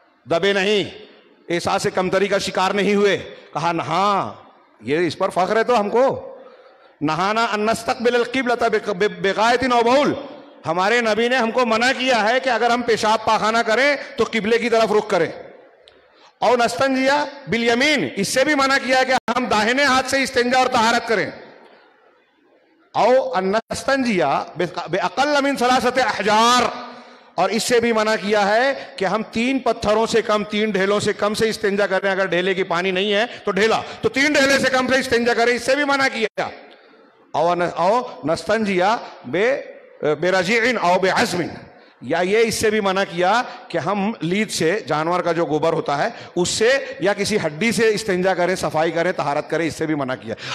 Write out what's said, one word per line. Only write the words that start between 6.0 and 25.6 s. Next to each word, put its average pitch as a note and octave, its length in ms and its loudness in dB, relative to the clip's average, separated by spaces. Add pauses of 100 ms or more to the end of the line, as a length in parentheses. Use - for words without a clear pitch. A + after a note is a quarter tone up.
नहाना F#3 440 0
अन G#3 160 -2
नस्तकबिल A3+ 520 0
अल-किबलता A#3+ 540 0
बे-, G#3 120 0 (100)
बे-, G3+ 200 0 (100)
बेगायतिन A#3 520 2
औ A#3+ 120 4
बउल। B3 300 4 (520)
हमारे F#3+ 360 0
नबी A3 260 2
ने B3+ 80 2
हमको A#3+ 300 2
मना A3+ 280 2
किया B3 260 0
है A3 200 2
कि C4 100 -2
अगर A#3 220 2
हम A#3+ 120 0
पेशाब A3 420 2
पाखाना A3 380 2
करें C4+ 520 0
तो A3+ 100 0
किबले A3 320 0
की A3+ 120 -2
तरफ A3 220 4
रुख G#3 180 2
करें। E3 220 0 (1120)
और A#3 160 4
नस्तंजिया C4 580 2 (320)
बिल A3+ 160 0
यमीन, A#3+ 400 2 (120)
इससे A3+ 280 0
भी D4+ 120 2
मना C4+ 220 2
किया C4 200 0
है C4 60 4
कि C4 80 0 (180)
हम B3 180 -2
दाहिने A3+ 380 2
हाथ C4 180 4
से C4+ 180 0
इस्तिंजा B3 380 0
और B3+ 100 4
तहारत A#3 380 2
करें। F3+ 240 -2 (1600)
औ A#3+ 360 4
अन F#3+ 240 -2
नस्तंजिया A3+ 760 0 (300)
बे-, E3+ 320 -6
बे F3 100 -2
अकल B3+ 420 0
मिन C#4 160 0
सलासत B3 420 2